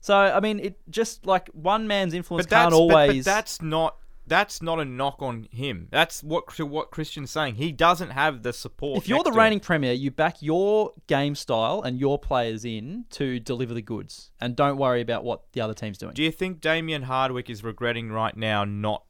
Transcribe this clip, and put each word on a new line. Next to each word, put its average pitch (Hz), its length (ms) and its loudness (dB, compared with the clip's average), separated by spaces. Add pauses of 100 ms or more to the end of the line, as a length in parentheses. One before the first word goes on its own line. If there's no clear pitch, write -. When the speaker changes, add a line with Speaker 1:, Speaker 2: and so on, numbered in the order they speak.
Speaker 1:
So, 202 140 4
I 196 240 6
mean, 208 220 0
it 196 180 -8 (100)
just, 220 360 -4
like, 180 240 2
one 196 360 0
man's 196 280 0
influence 175 340 -2
Speaker 2:
But - 80 -16
Speaker 1:
can't 170 160 8
Speaker 2:
that's, 160 80 10
but, 170 80 8
but 165 140 8
Speaker 1:
always 139 240 4
Speaker 2:
that's 208 360 0
not, 160 360 -2 (300)
that's 190 340 0
not 165 180 -2
a 151 60 -2
knock 135 360 -4
on 117 300 -8
him. 110 400 -8
That's 165 320 0
what, 156 320 -4
to 160 100 -6
what 147 260 -8
Christian's 147 400 -10
saying. 143 240 -4
He 151 180 -4
doesn't 165 380 2
have 135 300 -2
the 120 120 -4
support - 460 -6
Speaker 1:
If - 100 -8
you're 254 80 4
Speaker 2:
next 349 80 2
Speaker 1:
the 311 60 2
Speaker 2:
to 220 40 2
him. 226 80 8
Speaker 1:
reigning 214 160 4
premier, 147 320 0
you 135 180 -2
back 160 320 -2
your 196 520 0 (140)
game 143 280 0
style 131 460 -2
and 127 180 -4
your 139 180 2
players 117 460 -2
in 120 480 -8
to 127 300 -4
deliver 120 320 -4
the 117 80 -6
goods 104 580 -12
and 120 160 -6
don't 143 220 2
worry 127 240 2
about 113 240 -4
what - 260 -6
the - 80 -6
other 110 140 -2
team's 107 240 -10
doing. 90 160 -12
Speaker 2:
Do 147 100 -2
you 160 80 2
think 180 300 -8
Damien 160 420 -2
Hardwick 131 460 -2
is 107 160 -12
regretting 117 440 -4
right 110 280 -4
now 107 260 0
not 104 460 -4